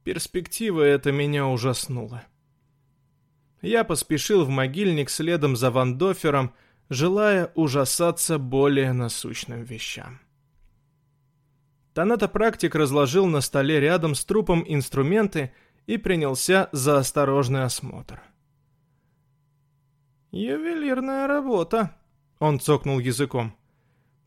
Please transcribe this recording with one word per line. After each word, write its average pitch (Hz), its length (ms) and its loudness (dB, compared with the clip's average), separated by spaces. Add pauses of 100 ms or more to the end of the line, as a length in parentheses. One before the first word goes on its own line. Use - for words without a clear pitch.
Перспектива 180 800 -4
эта 143 300 4
меня 143 360 0
ужаснула. 120 760 -4 (1400)
Я 220 220 0
поспешил 165 600 2
в 135 60 0
могильник 143 600 0
следом 156 440 0
за 123 140 2
Ван 123 280 0
Дофером, 147 560 0 (360)
желая 185 640 2
ужасаться 160 840 0
более 135 540 2
насущным 120 680 -6
вещам. 117 580 -12 (1700)
Танатопрактик 208 800 0
разложил 147 540 4
на 151 140 2
столе 143 380 2
рядом 160 360 2
с - 100 -6
трупом 190 420 2
инструменты 151 880 0 (320)
и 226 120 -4
принялся 175 760 0
за 143 260 2
осторожный 135 640 2
осмотр. - 580 -8 (2000)
"Ювелирная 269 960 -4
работа", 226 680 0 (440)
он 151 200 2
цокнул 139 380 0
языком. 123 580 -2 (720)